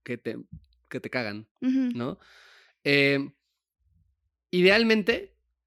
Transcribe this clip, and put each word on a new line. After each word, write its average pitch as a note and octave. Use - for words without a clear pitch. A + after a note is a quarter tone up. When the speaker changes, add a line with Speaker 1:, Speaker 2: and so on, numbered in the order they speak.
Speaker 1:
que A#2+
te, A#2
que B2+
te A#2
cagan, A2+
Speaker 2:
Ujú. C4
Speaker 1:
¿no? B2
Em, C#3
idealmente, A3